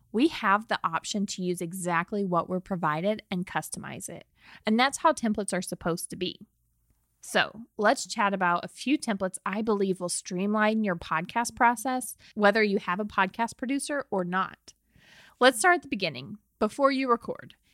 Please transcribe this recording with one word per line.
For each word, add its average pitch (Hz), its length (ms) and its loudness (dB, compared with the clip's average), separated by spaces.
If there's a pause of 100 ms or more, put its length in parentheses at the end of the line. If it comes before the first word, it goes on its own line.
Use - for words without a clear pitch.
(140)
we 262 140 4
have 208 400 0
the 208 160 0
option 175 400 -2
to - 180 -6
use 180 200 -2
exactly 175 600 -2
what 175 240 0
we're 185 140 -4
provided 175 680 -2
and 180 160 -2
customize - 640 -8
it. 165 160 -16 (400)
And 214 120 2
that's 269 200 2
how 320 140 4
templates 214 420 -2
are 180 80 0
supposed - 480 -4
to 170 60 -12
be. 180 220 -6 (840)
So 196 400 0 (160)
let's 220 280 2
chat 196 280 0
about 175 280 2
a 170 60 -8
few 285 300 -2
templates 196 480 -4
I 202 160 -4
believe 196 380 0
will 175 100 -4
streamline 214 760 0
your 185 120 0
podcast 175 600 -4
process, 254 580 0 (200)
whether 208 280 6
you 208 140 4
have 185 240 0
a 214 60 -4
podcast 208 500 0
producer 277 540 -4
or 190 120 0
not. 180 520 -6 (680)
Let's 254 200 6
start 349 160 6
at 285 60 -2
the 285 60 -14
beginning, 185 480 -6 (220)
before 269 340 2
you 269 160 0
record. - 460 -2 (200)